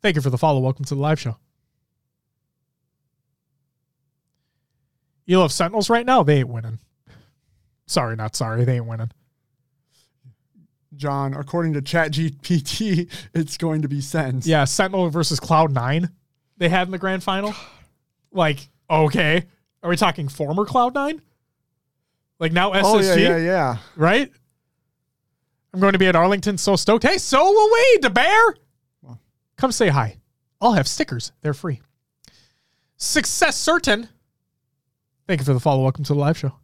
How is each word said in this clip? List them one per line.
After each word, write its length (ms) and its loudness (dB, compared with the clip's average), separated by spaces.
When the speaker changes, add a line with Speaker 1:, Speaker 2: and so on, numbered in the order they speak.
Speaker 1:
thank 160 0
you 60 -2
for 80 -2
the 80 -2
follow. 220 2
Welcome 260 -4
to 80 -6
the 60 -6
live 200 -2
show. 160 -8
You 140 4
love 120 2
Sentinels 380 -2
right 160 0
now? 160 4
They 160 4
ain't 100 -2
winning. 300 -10
Sorry, 320 -4
not 180 -8
sorry. 300 -2
They 120 0
ain't 100 -6
winning. 240 -10
Speaker 2:
John, 400 -4
according 400 -4
to 80 -4
Chat 300 -2
G 280 -2
P 200 0
T, 480 -2
<laughs> 140 -20
it's 240 -4
going 240 -2
to 60 -4
be 120 -6
Sens. 460 -4
Speaker 1:
Yeah, 180 2
Sentinel 460 -2
versus 280 -2
Cloud 320 2
Nine 380 -2
they 140 0
had 180 0
in 40 -8
the 60 -8
grand 240 -4
final. 380 -4
<sighs> 40 -20
Like, 360 -2
okay. 540 2
Are 80 -4
we 60 0
talking 320 -2
former 360 -4
Cloud 300 0
Nine? 260 -4
Like, 140 -2
now 200 0
Speaker 2:
Oh, 20 -6
yeah, 60 2
Speaker 1:
S 60 4
S 100 4
G? 60 6
Speaker 2:
yeah, 160 4
yeah. 380 0
Speaker 1:
Right? 340 2
I'm 80 -4
going 140 4
to 40 2
be 80 4
at 100 4
Arlington, 420 2
so 180 0
stoked. 280 2
Hey, 120 2
so 260 2
will 300 6
we, 300 6
DeBear. 540 4
Speaker 2:
Wow. 180 -20
Speaker 1:
Come 160 0
say 160 2
hi. 300 -2
I'll 120 4
have 140 2
stickers. 540 -8
They're 140 -4
free. 260 -8
Success 580 -2
Certain. 520 0
Thank 140 -2
you 60 -4
for 80 2
the 60 0
follow. 220 0
Welcome 220 -2
to 80 -4
the 60 0
live 180 0
show. 160 -6